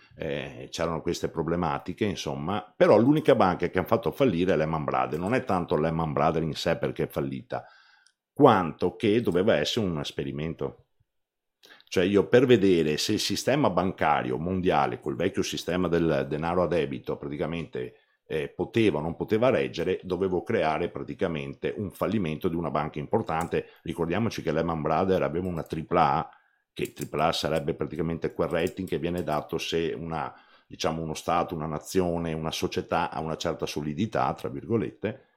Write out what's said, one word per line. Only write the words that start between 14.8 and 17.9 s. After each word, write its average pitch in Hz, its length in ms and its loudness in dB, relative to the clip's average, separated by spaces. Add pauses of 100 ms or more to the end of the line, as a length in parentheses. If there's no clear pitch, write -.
col 71 160 -6
vecchio 90 260 0
sistema 85 460 -2
del 80 400 2
denaro 82 340 0
a 87 60 2
debito, 71 480 -2
praticamente, 73 760 -6 (300)